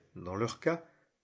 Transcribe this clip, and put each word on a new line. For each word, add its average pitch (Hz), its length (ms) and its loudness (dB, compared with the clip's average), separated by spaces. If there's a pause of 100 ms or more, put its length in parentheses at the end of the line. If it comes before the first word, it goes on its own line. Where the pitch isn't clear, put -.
(160)
dans 90 200 -4
leur 110 240 0
cas, 165 260 2 (380)